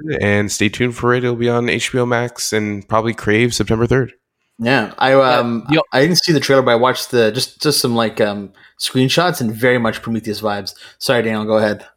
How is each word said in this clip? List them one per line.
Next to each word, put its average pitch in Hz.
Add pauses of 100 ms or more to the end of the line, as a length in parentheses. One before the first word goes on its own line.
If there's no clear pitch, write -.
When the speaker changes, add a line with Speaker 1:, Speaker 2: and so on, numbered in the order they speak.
Speaker 1:
it, 151
and 101
stay 104
tuned 120
for 120
it. 123
It'll 123
be 120
on 120
H -
B 131
O 123
Max 120
and 104
probably 110
Crave 113
September 113
third. 131 (460)
Speaker 2:
Yeah, 117
I, 135
Speaker 3:
Yeah, 131
Speaker 2:
um, 117
Speaker 3:
yo- 151 (120)
Speaker 2:
I 127
didn't 165
see 175
the 143
trailer, 135
but 123
I 117
watched 123
the, 113
just, -
just 147
some, 123
like, 113
um, 104 (260)
screenshots 165
and 113
very 123
much 113
Prometheus 107
vibes. 101 (240)
Sorry, 120
Daniel, 107
go 110
ahead. 107 (100)